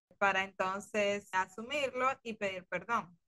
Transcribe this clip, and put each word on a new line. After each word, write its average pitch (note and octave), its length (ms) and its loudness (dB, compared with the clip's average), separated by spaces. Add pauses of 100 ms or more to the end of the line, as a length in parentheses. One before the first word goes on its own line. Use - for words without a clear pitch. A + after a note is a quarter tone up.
(180)
para G3 260 4
entonces G3+ 880 0
asumirlo B3+ 760 0 (140)
y A3+ 120 -8
pedir F#3+ 320 -4
perdón. F3+ 600 -4